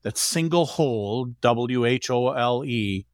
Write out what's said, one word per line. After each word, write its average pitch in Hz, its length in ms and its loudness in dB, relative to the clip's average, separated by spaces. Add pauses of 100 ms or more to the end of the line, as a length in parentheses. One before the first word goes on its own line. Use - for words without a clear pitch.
that - 140 -6
single 165 480 0
hole, 123 600 -2 (120)
W 120 460 2
H 127 240 0
O 127 220 2
L 123 340 0
E 104 480 -2